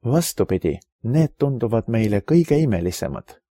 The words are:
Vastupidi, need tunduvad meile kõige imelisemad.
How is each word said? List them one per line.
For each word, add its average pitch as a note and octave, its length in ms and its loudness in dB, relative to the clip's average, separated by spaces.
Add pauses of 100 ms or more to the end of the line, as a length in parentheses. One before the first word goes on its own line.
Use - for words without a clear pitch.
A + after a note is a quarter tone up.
Vastupidi, G2 720 0 (240)
need C#3+ 340 0
tunduvad A#2 540 -2
meile G#2+ 300 2
kõige D#3 420 2
imelisemad. F2+ 880 -4